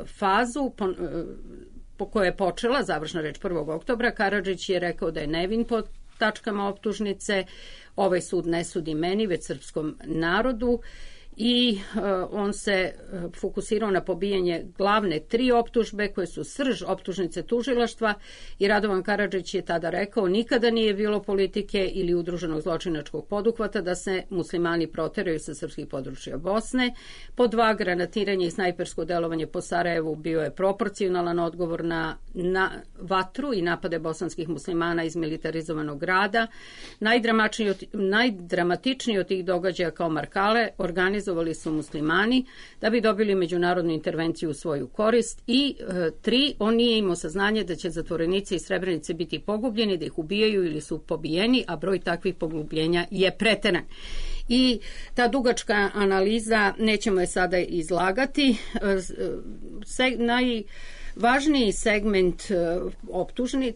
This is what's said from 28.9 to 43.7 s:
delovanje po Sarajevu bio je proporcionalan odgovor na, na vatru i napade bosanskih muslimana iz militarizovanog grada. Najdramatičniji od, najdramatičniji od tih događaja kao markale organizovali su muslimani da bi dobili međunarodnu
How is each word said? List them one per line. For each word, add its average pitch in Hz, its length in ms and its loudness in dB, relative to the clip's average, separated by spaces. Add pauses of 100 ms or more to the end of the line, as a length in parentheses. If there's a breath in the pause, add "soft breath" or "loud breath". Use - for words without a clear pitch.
delovanje 165 420 0
po 175 140 -6
Sarajevu 170 540 0
bio 160 260 -2
je 143 140 -2
proporcionalan 185 840 0
odgovor 165 460 -2
na, 165 320 -2 (160)
na 185 380 0 (280)
vatru 190 540 -2
i 185 80 0
napade 170 380 -2
bosanskih 160 500 -6
muslimana 170 540 -2
iz 160 120 -4
militarizovanog 156 840 -4
grada. 196 480 2 (520 loud breath)
Najdramatičniji 220 680 4
od, 190 140 -2 (100)
najdramatičniji 190 1200 2
od 180 100 2
tih 185 180 0
događaja 175 460 0
kao 170 180 -2
markale 202 680 2
organizovali 180 760 0
su 160 180 -6
muslimani 165 720 2 (360 loud breath)
da 220 80 2
bi 233 120 4
dobili 208 340 4
međunarodnu 175 560 2